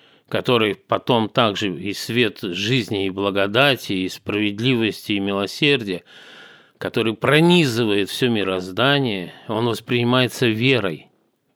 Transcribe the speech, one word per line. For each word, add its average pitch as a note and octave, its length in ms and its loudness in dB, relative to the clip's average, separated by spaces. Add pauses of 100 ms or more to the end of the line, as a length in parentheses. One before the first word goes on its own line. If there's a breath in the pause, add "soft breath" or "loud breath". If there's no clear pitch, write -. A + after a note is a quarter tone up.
(300 soft breath)
который A2 460 2
потом A2 540 0
также G#2 460 0
и F#2+ 180 -8
свет A2+ 480 -2
жизни, G2+ 640 -2
и F#2+ 40 -2
благодати, G2+ 840 0
и F#2 160 -2
справедливости, G#2+ 1040 -2
и G2+ 60 -2
милосердия, G2+ 840 -2 (720 loud breath)
который A2 360 -2
пронизывает A#2+ 960 4
все B2+ 200 0
мироздание, G2 1040 -2 (140)
он A2+ 180 -2
воспринимается A#2+ 840 0
верой. A2 600 0 (460)